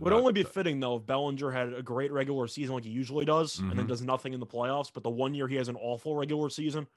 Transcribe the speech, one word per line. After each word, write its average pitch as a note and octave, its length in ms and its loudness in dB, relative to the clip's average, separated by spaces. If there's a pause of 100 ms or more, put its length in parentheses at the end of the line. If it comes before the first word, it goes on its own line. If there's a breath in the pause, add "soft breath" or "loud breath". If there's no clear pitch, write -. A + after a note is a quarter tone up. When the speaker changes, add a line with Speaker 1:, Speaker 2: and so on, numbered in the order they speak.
Speaker 1:
Would E3+ 80 2
Speaker 2:
Dod-, A3 100 8
Speaker 1:
only B3+ 140 6
be F#3+ 100 4
Speaker 2:
uh, - 40 0
Speaker 1:
fitting, E3 340 0
though, B2 160 0
if G#2+ 80 -8
Bellinger C#3 460 0
had B2 220 0
a B2+ 80 -6
great B2+ 300 -2
regular C3+ 360 0
season C3 280 -4
like A#2+ 80 -4
he A2 60 -10
usually C3 340 -2
does D#3 360 4
and - 120 0
then F#2 60 0
Speaker 2:
Mm-hmm. G#2 100 0
Speaker 1:
does B2 140 -2
nothing C3 320 -2
in B2+ 80 -6
the A#2 40 -6
playoffs. C3 480 -2
But B2+ 100 -10
the A#2+ 60 -2
one C3 240 0
year C#3 140 0
he C3+ 80 0
has B2 140 2
an A#2+ 80 -6
awful A#2+ 400 -2
regular D3 320 0
season, D3+ 480 -2